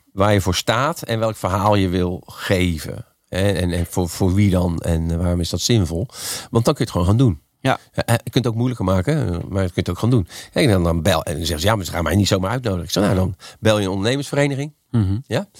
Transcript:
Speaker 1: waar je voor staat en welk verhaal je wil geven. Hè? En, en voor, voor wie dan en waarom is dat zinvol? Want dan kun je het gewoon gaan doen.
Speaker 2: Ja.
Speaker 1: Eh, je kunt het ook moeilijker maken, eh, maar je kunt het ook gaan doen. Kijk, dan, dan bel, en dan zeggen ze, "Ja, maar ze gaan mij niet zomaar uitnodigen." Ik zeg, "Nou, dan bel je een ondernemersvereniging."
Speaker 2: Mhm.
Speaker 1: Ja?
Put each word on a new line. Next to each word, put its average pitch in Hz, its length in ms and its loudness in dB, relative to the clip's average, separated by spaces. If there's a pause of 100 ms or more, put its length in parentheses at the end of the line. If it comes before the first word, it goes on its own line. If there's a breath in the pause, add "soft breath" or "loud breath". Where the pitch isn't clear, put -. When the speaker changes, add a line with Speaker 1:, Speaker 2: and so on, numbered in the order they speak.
(120)
Speaker 1:
waar 101 200 2
je 104 80 4
voor 90 140 0
staat 131 480 -2
en 113 160 -4
welk 110 180 -2
verhaal 98 380 2
je 95 140 2
wil 90 380 0
geven. - 800 -2 (240)
Hè? 98 240 0
En, 87 200 0
en 87 180 -2
voor, 90 180 -2
voor 90 260 0
wie 101 160 4
dan 90 300 2
en 82 380 0
waarom 87 220 0
is 85 100 -2
dat 85 100 -4
zinvol? 90 460 0 (440 loud breath)
Want 117 140 2
dan 156 100 4
kun - 0 -
je - 80 -4
het 123 80 -4
gewoon 87 160 0
gaan 104 100 4
doen. 117 240 2 (200)
Speaker 2:
Ja. - 180 0 (140)
Speaker 1:
Eh, - 220 0 (100)
je 120 60 -8
kunt - 40 -18
het 123 120 0
ook 117 80 -2
moeilijker 117 300 -2
maken, 95 500 2
eh, 85 40 -4 (100)
maar 95 140 -2
je 92 100 -2
kunt - 140 -2
het - 40 -2
ook 87 80 -4
gaan 113 120 2
doen. 113 180 2 (240 loud breath)
Kijk, 135 160 2
dan, 92 160 4
dan 85 180 2
bel, 80 200 2
en - 140 -6
dan 78 40 -6
zeggen 82 200 -4
ze, 82 60 -2
"Ja, 107 100 2
maar 98 80 -6
ze - 60 -8
gaan 85 120 -4
mij 82 140 0
niet 101 120 4
zomaar 95 220 0
uitnodigen." 110 360 -4
Ik - 60 -14
zeg, - 100 0
"Nou, 127 140 2
dan 92 200 0 (240 loud breath)
bel 107 180 4
je 104 60 0
een 95 60 0
ondernemersvereniging." 139 840 -2 (180)
Speaker 2:
Mhm. 101 260 2 (100)
Speaker 1:
Ja? 113 120 -4 (220 loud breath)